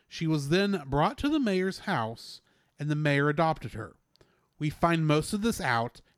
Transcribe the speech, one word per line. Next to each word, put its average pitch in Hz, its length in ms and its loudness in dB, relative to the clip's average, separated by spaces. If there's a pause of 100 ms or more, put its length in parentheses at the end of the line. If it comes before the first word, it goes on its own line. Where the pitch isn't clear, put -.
She - 180 -6
was 147 240 0
then 196 360 2
brought 147 320 2
to 285 100 0
the 302 120 2
mayor's 190 400 0
house, 113 600 -4 (380)
and 147 120 -4
the 151 40 0
mayor 147 340 2
adopted 151 440 0
her. 107 240 -10 (640)
We 151 120 -2
find 165 360 2
most 151 260 2
of 208 100 -2
this 226 180 0
out 123 400 0 (180)